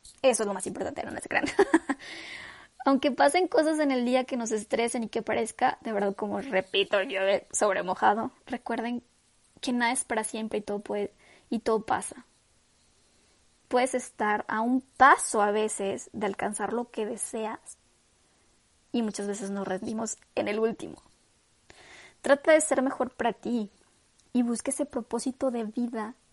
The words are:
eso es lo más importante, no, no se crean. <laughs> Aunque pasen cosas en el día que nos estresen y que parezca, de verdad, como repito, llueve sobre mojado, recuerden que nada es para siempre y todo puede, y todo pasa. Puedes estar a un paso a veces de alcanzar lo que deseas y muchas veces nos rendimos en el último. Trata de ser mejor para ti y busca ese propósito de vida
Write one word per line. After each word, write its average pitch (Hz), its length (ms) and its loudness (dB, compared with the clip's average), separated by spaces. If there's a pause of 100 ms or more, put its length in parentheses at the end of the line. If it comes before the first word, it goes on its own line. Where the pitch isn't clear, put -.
(220)
eso 247 220 4
es 208 40 -2
lo 202 60 -2
más 190 140 -6
importante, 185 360 -6
no, - 80 -8
no - 80 -8
se - 100 -12
crean. - 160 0
<laughs> - 1400 -2
Aunque 269 260 4
pasen 285 380 4
cosas 311 300 2
en 285 120 2
el 247 140 2
día 254 180 4
que 262 140 -6
nos 226 140 -4
estresen 226 520 -2
y 208 60 -8
que 226 120 -4
parezca, 226 600 0
de 226 100 -6
verdad, 202 240 0
como 208 240 -4
repito, 196 600 0
llueve - 500 0
sobre 196 320 2
mojado, 214 480 2 (140)
recuerden 240 580 -6 (560)
que 247 140 -2
nada 240 180 2
es 254 140 -2
para 220 180 0
siempre 220 360 -4
y - 20 -2
todo 208 180 -4
puede, 208 320 -4 (380)
y 233 100 -2
todo 220 260 0
pasa. 214 400 -4 (1400)
Puedes 254 260 2
estar 214 540 -2
a 220 140 -2
un 247 180 2
paso - 640 6
a 208 100 4
veces 214 640 -2
de 208 140 -4
alcanzar 202 440 -4
lo 240 180 -4
que 214 160 -4
deseas 220 720 -8 (1120)
y 240 100 0
muchas 208 260 -4
veces 202 240 -6
nos 202 160 -6
rendimos 220 500 -6 (180)
en - 120 0
el 208 120 -2
último. - 420 -4 (1200)
Trata 285 320 6
de 311 80 8
ser 262 200 0
mejor 254 300 -2
para 233 220 -2
ti 220 360 -4 (640)
y 247 80 4
busca 240 300 -2
ese 285 140 -2
propósito 254 640 -4
de 233 140 -4
vida 226 500 -4 (180)